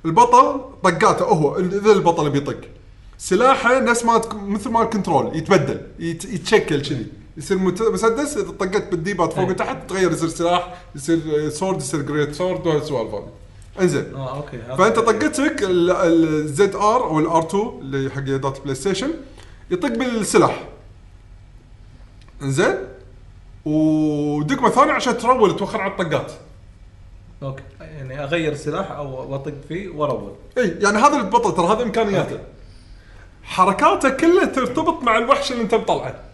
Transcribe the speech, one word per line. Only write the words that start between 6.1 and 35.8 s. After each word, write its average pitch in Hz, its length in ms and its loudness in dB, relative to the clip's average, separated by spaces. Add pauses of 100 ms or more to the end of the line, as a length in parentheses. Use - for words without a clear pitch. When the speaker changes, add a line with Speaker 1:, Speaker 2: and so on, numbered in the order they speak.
Speaker 1:
يتشكل 185 580 0
كذي. 117 240 -6 (300)
يصير 185 220 -2
مت-، 185 240 0
مسدس، 226 540 0
إذا 185 140 -4
طقت 190 400 -4
بالديبات 175 420 -2
فوق 185 120 0
Speaker 2:
إيه. 185 60 -2
Speaker 1:
وتحت - 400 -6
تغير، 180 220 2
يصير 160 160 -2
سلاح، 175 460 -2 (200)
يصير، 165 240 0 (180)
آه، 151 120 0
سورد، 190 280 -2
يصير 147 260 -4
جريت 147 320 -2
سورد، 180 320 -4
وهالسوالف 127 480 -2
هذه. 101 140 -10 (520)
انزين. 143 340 0
Speaker 2:
آه، 135 220 -8
أوكي. 147 200 -12
هذا 123 200 -10
Speaker 1:
فأنت 214 220 4
Speaker 2:
أوكي. 226 140 2
Speaker 1:
طقتك 285 500 0
ال-، 180 280 2
ال-, 165 340 4
الزد 156 520 0
آر 220 280 2
أو 156 140 -2
الآر 165 240 2
تو 202 380 -4
اللي 135 300 -4
حق 135 160 -8
يدات 135 360 -2
بلاي 135 120 -6
ستيشن 196 360 -2 (600)
يطق 180 180 -2
بالسلاح. 226 760 0 (1800)
انزين. 156 320 0 (880)
ودقمة 156 1080 0
ثانية 285 220 4
عشان 247 260 -2
ترول، 226 380 4
توخر 202 240 -4
على 190 120 -4
الطقات. 151 400 -4 (1080)
Speaker 2:
أوكي. 135 200 -8 (180)
يعني 143 440 -12
أغير 151 300 -2
سلاح 156 360 -6
أو 135 440 -8
أطق 139 200 -8 (140)
فيه 185 200 -8
وأرول. 131 440 -4 (260)
Speaker 1:
إي، 196 220 2
يعني 208 180 2
هذا 285 180 4
البطل 214 380 0
ترى 170 120 2
هذا 220 160 2
إمكانياته. 208 500 -2
Speaker 2:
أوكي. - 120 -12 (960)
Speaker 1:
حركاته 262 680 2
كلها 339 360 4
ترتبط 311 580 -2
مع 226 160 2
الوحش 254 340 2
اللي 240 100 -4
أنت 220 120 0
مطلعه. 147 400 0 (200)